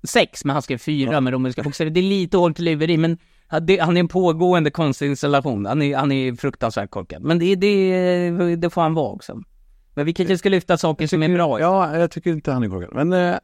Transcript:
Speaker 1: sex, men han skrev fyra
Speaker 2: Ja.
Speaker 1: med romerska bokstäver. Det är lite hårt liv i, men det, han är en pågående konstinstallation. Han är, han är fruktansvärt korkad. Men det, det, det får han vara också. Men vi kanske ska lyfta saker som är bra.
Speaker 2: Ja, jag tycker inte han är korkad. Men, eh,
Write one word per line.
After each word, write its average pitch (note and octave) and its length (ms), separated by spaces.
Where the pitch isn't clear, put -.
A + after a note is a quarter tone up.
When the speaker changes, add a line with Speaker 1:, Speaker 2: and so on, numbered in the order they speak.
Speaker 1:
sex, - 420
men C#3 80
han D3 80
skrev B2+ 160
fyra C3+ 360
Speaker 2:
Ja. D3 80
Speaker 1:
med B2+ 120
romerska B2+ 300
bokstäver. D#3 280
Det E3+ 80
är F#3+ 100
lite F#3+ 280
hårt F3 220
liv D#3+ 240
i, E3 140
men E3 200
det, F3+ 180
han E3+ 180
är F3+ 40
en F3 60
pågående E3+ 640
konstinstallation. C#3+ 960
Han B2+ 160
är, C#3+ 160
han C#3 140
är C3 240
fruktansvärt A#2+ 560
korkad. F2+ 320
Men E3 160
det, F#3 160
det, F3+ 1000
det E3+ 140
får - 120
han D#3+ 120
vara D3+ 180
också. - 300
Men D3 120
vi E3 80
kanske F3+ 240
ska G3 120
lyfta F3+ 280
saker D#3 300
som D#3 160
är E3+ 120
bra. D#3+ 240
Speaker 2:
Ja, E3+ 380
jag E3+ 140
tycker - 200
inte D3+ 200
han B2+ 120
är G#2+ 60
korkad. F2+ 240
Men, D#3 200
eh, F3+ 300